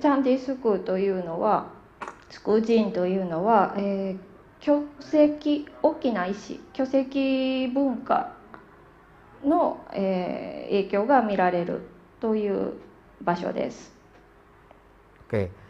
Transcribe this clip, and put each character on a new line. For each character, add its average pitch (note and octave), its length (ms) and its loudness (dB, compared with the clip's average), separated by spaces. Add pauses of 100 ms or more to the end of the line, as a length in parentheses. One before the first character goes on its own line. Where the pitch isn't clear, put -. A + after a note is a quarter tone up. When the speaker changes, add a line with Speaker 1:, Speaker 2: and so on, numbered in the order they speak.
Speaker 1:
チ D4+ 80 2
ャ C#4 80 4
ン C#4 60 2
デ C4 140 4
ィ - 40 0
ス C4+ 160 -6
ク G#3 240 0
と F#3 160 -2
い F#3+ 140 2
う F#3 120 -2
の E3 160 -6
は、 G3+ 300 0 (600)
ス - 100 -20
ク A3 220 2
人 A3 300 2
と F3+ 140 0
い F#3 120 0
う F#3 80 -2
の E3+ 180 -2
は、 G#3+ 320 4
え G3 400 -4
ー、 - 20 -10 (400)
巨 D4 260 2 (200)
石、 D4 600 2 (160)
大 D4+ 140 4
き B3+ 160 -2
な F3+ 140 0
石、 - 320 -8 (140)
巨 C4+ 120 -2
石 C4 840 0
文 C4 300 0
化 - 340 0 (1120)
の、 D#4+ 480 2
え F#3 720 -4
ー、 - 80 -4
影 G3 120 2
響 G3+ 200 0
が C4 160 6
見 G#3+ 160 0
ら F3+ 140 4
れ F3 120 0
る F3 200 -4 (380)
と A3 160 0
い G#3 120 0
う G3 240 -2 (480)
場 F#3 160 0
所 - 160 -4
で - 180 -4
す。 - 220 -18 (1400)
Speaker 2:
Oke, G2 240 -2 (180)